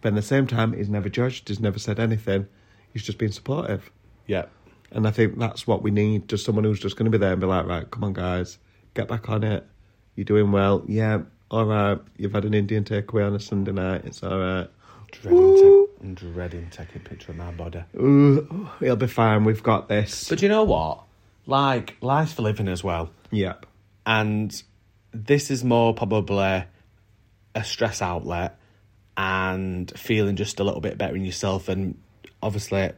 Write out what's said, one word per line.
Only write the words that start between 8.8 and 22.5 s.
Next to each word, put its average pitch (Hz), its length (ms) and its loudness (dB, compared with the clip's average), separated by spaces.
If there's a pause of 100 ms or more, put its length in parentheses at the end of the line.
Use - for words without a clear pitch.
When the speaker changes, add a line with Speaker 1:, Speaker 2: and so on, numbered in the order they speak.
Speaker 1:
get 113 140 -6
back 110 200 -6
on 107 160 -2
it. 107 200 -2 (520)
You're 101 80 -6
doing 104 280 4
well. 98 340 4
Yeah, 107 340 0 (300)
all 110 140 0
right, 104 340 2 (180)
you've 101 160 -6
had 104 120 -2
an 107 100 0
Indian 104 300 0
takeaway 104 420 -2
on 101 80 0
a 101 60 -4
Sunday 101 320 -4
night, 92 320 -2
it's - 200 -16
all 95 140 -2
right." 92 300 -2 (440)
Speaker 2:
Dreading 359 280 4
Speaker 1:
Woo! 392 460 10
Speaker 2:
ta-, - 180 -12
I'm 95 100 -10
dreading 87 560 -10
taking - 340 -16
a - 40 -20
picture - 240 -16
of 80 60 -12
my 87 140 -12
body. 87 280 -10 (160)
Speaker 1:
Ooh, 143 720 4 (120)
it'll 120 160 2
be 107 100 0
fine, 110 380 4
we've 110 180 2
got - 260 0
this. 104 400 -2
Speaker 2:
But 165 100 -2
do 170 80 2
you 202 40 4
know 220 140 4
what? 80 360 0 (460)
Like, 135 540 0
life's 147 320 0
for - 100 -6
living 107 260 -2